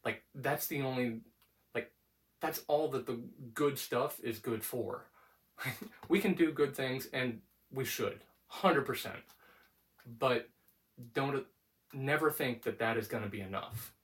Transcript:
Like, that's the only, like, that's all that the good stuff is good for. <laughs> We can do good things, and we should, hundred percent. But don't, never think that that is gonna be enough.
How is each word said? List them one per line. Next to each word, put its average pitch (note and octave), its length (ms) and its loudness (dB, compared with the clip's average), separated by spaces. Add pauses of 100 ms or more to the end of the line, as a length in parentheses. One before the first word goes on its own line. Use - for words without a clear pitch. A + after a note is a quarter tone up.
Like, G#2+ 200 -6 (120)
that's C#3+ 320 -2
the C#3+ 140 -2
only, B2 400 0 (520)
like, - 180 -4 (500)
that's D#3+ 260 -4
all D3+ 220 4
that B2+ 160 -2
the A#2+ 160 -4 (320)
good C#3+ 260 2
stuff - 420 -2
is A2 180 -4
good A2 240 -2
for. - 420 -4 (520)
<laughs> C3+ 120 -4 (400)
We F#3 100 8
can F#3+ 140 4
do D#3+ 180 6
good C#3 240 2
things, C3 380 -2
and B2+ 280 0 (300)
we C3 140 -2
should, - 340 -2 (280)
hundred D#3 380 4
percent. - 380 -6 (960)
But B2 300 2 (640)
don't, C#3 320 2 (480)
never D3 360 2
think C3 340 -2
that G#2 160 -2
that A2+ 180 2
is - 100 -2
gonna G#2 220 -2
be G2+ 120 -6
enough. G2 520 -8 (100)